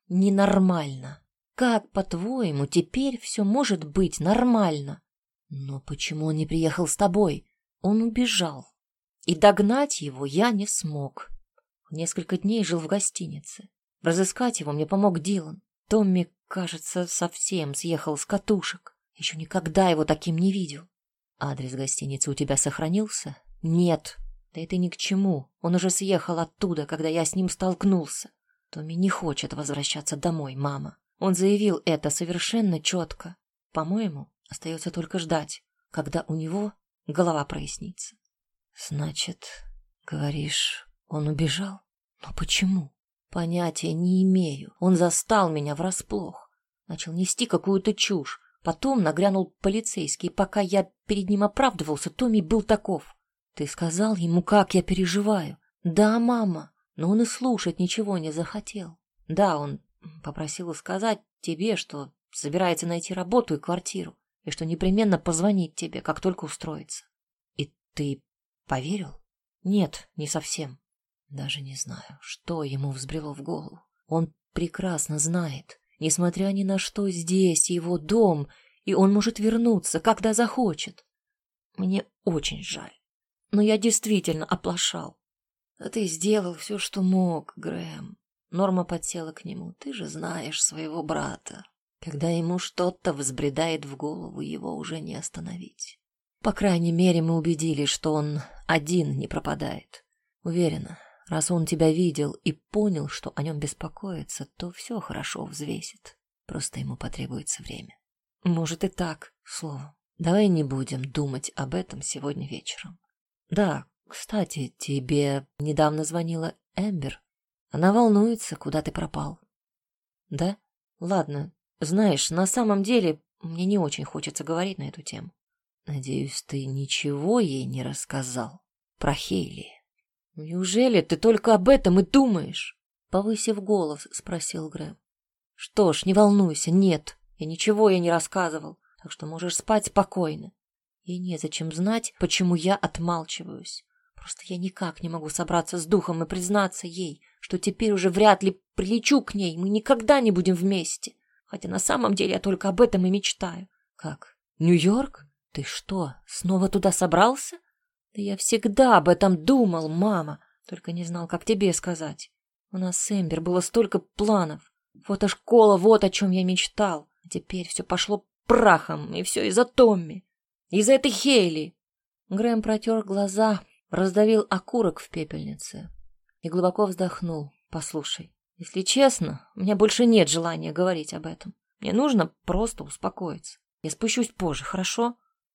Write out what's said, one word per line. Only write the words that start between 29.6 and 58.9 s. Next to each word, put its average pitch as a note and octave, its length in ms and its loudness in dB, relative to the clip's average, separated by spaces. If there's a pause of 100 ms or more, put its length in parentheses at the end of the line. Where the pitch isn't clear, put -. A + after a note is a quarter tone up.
домой, C#3+ 400 -4
мама. C#3+ 420 -6 (200)
Он F#3+ 180 2
заявил G3 500 2
это D#3 240 0
совершенно F3 720 0
четко. E3+ 540 -6 (380)
По-моему, E3 580 -4 (180)
остается D#3+ 420 -10
только E3+ 280 -4
ждать, D#3+ 440 -4 (280)
когда D3+ 360 -4
у D#3 80 -4
него F3+ 380 -4 (340)
голова D#3+ 380 0
прояснится". - 720 -12 (600)
"Значит, - 680 -8 (600)
говоришь, D3 840 -4 (200)
он D3+ 180 -2
убежал? D#3+ 540 -2 (400)
Но - 120 -14
почему?" F3+ 600 0 (380)
"Понятия E3+ 640 -2
не F3+ 300 4
имею. F3 560 2
Он F#3 160 4
застал F3 540 2
меня D3 260 -2
врасплох. - 720 -6 (380)
Начал E3 260 -10
нести F#3 320 0
какую-то G3 480 2
чушь. - 460 -4 (240)
Потом B3 400 0
нагрянул F#3 580 2
полицейский, G3 680 -2
пока G3 320 0
я F#3+ 280 2 (160)
перед G3 240 -2
ним G3+ 140 2
оправдывался, F3 640 0
Томми A3 320 2
был G#3+ 200 2
таков". G3+ 540 -2 (400)
"Ты D3 120 -4
сказал F3 480 -2
ему, E3+ 260 2
как G3+ 320 4
я F3+ 80 4
переживаю?" F#3 760 0 (260)
"Да, G#3 360 4
мама, A3 520 0 (240)
но D#3+ 140 0
он G#3+ 120 4
и A#3 40 4
слушать A3+ 540 -2
ничего G3+ 380 -2
не D#3+ 140 -6
захотел. E3+ 680 -8 (300)